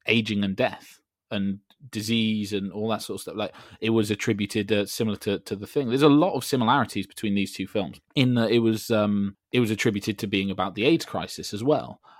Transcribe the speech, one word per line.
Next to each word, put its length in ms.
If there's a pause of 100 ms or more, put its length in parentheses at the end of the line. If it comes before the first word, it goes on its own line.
aging 380
and 100
death 460 (320)
and 280 (300)
disease 640
and 220
all 160
that 140
sort 160
of 20
stuff. 160
Like, 160 (260)
it 120
was 200
attributed, 640
uh, 120
similar 340
to, 200
to 160
The 100
Thing. 220
There's 140
a 80
lot 240
of 100
similarities 640
between 280
these 180
two 140
films 340 (140)
in 180
that 180
it 80
was, 320
um, 460 (160)
it 80
was 100
attributed 480
to 80
being 240
about 240
the 80
aids 220
crisis 480
as 100
well. 380 (180)